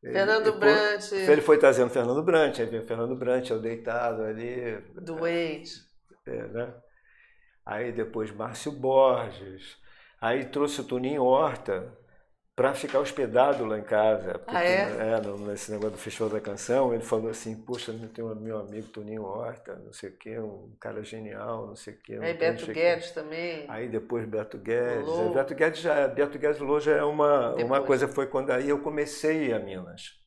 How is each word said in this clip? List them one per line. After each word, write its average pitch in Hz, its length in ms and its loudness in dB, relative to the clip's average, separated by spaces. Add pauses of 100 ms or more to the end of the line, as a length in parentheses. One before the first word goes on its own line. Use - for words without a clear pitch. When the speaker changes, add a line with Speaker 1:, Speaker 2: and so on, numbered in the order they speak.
Speaker 1:
ele - 100 -8
Speaker 2:
Fernando 214 300 2
Speaker 1:
depois, 208 680 4
Speaker 2:
Brant. - 20 -8 (180)
Speaker 1:
ele 151 120 10
foi 151 160 8
trazendo 131 320 8
Fernando 123 320 0
Brant, 160 380 4
aí 113 60 2
veio 110 180 -6
Fernando 117 320 -4
Brant, 127 340 0
eu 113 120 0
deitado 113 640 -4
ali. 117 540 -6 (240)
Speaker 2:
Doente. 165 800 -4 (460)
Speaker 1:
É, 58 200 -8
né? 120 260 -6 (920)
Aí 113 280 -6
depois 110 380 -4
Márcio 113 420 -8
Borges, 123 1040 2 (420)
aí 120 260 0
trouxe 143 360 -2
o - 20 -4
Toninho 127 400 -2
Horta, 127 760 2 (580)
pra 131 200 2
ficar 135 240 -2
hospedado 127 680 2
lá 107 140 -2
em 104 40 -10
casa, 107 540 2
porque - 180 -8
Speaker 2:
Ah, 175 80 2
é? 185 220 4
Speaker 1:
tem, 202 140 -6 (100)
é, 113 120 2
no, 101 160 -8 (100)
nesse 101 240 -8
negócio 107 220 -2
do - 40 -14
Festival 110 320 -4
da 107 100 -2
Canção, 120 540 0
ele 117 100 -2
falou 113 280 0
assim, 110 320 -8
"Poxa, 120 280 -8
eu 113 180 -10
tenho 113 220 -8
um 107 40 -8
meu 107 240 -6
amigo 107 300 -10
Toninho 107 340 -10
Horta, 104 600 -10
não 107 80 -18
sei - 180 -14
o - 80 -20
quê, 113 220 -12
um 107 400 -12
cara 110 240 -10
genial, 110 640 -10
não 104 80 -14
sei 107 200 -16
o - 40 -20
quê, 113 180 -14
não 110 60 -8
Speaker 2:
Aí 165 120 -2
Speaker 1:
tem, 165 140 2
não 165 60 -2
Speaker 2:
Beto - 100 -10
Speaker 1:
sei 113 60 -8
o 107 40 -6
quê." 160 60 0
Speaker 2:
Guedes 170 300 2
também. 160 560 -8
Speaker 1:
Aí 117 220 -8
depois 110 380 -4
Beto 107 320 -6
Guedes, 120 480 -2
Speaker 2:
Rolou. 165 220 0
Speaker 1:
aí - 40 -2
Beto 135 220 0
Guedes 160 260 2
já, 151 260 4
Beto 143 300 0
Guedes 147 240 0
Lô 143 180 2
já 151 160 2
é 151 80 4
uma, 147 520 4
uma - 0 -
Speaker 2:
Depois. 131 300 2
Speaker 1:
coisa, 135 220 4
foi 135 200 -2
quando 135 240 0
aí 131 180 2
eu 143 140 4
comecei 151 480 -2
a 160 140 2
ir 120 100 2
a 104 40 0
Minas. 92 520 -12 (160)